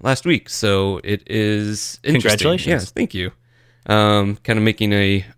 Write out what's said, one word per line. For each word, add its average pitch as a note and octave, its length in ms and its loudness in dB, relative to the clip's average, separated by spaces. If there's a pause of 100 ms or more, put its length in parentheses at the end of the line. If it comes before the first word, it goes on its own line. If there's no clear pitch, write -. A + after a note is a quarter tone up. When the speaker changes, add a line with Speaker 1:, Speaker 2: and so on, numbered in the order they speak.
Speaker 1:
last B2+ 240 -2
week, F3 240 0
so G2 560 0
it G2+ 200 -4
is G#2+ 800 -4
interesting. D3 100 0
Speaker 2:
Congratulations. A#2+ 540 0
Speaker 1:
Yes, B2+ 240 0
thank - 220 -4
you. F#2 180 -6 (540)
Um, G#2 580 2
kinda A2 180 0
making G#2+ 300 0
a, G2 340 2 (120)